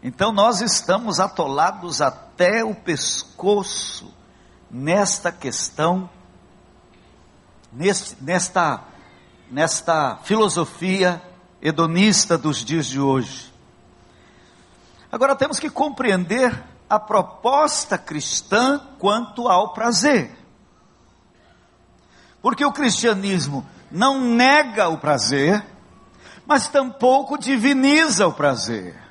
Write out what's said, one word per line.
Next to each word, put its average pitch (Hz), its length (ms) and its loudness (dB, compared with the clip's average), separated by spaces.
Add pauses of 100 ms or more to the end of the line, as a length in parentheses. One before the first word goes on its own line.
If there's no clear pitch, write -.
Então 190 280 -2
nós 208 300 2
estamos 208 580 -2
atolados 175 800 -2
até 180 640 0
o 220 100 -6
pescoço - 1400 -4 (580)
nesta 170 640 -2
questão, 170 800 -4 (1600)
neste, 170 480 -2
nesta, 160 640 -2 (680)
nesta 147 760 -2
filosofia 180 1000 0 (400)
hedonista 165 720 2
dos 147 300 -4
dias 147 220 -2
de 131 120 -6
hoje. 135 540 -2 (1600)
Agora 269 240 2
temos 269 240 -2
que 311 100 -6
compreender 233 800 0 (380)
a 214 100 2
proposta 240 960 0
cristã 226 840 -2 (160)
quanto 233 500 -2
ao 233 240 2
prazer. 226 640 0 (2000)
Porque 247 240 0
o 285 60 2
cristianismo 196 920 -2 (280)
não 269 280 0
nega 240 680 2
o 160 80 -4
prazer, 147 680 0 (800)
mas 285 240 2
tampouco 269 680 0
diviniza 269 880 2
o 156 80 0
prazer. 110 760 -2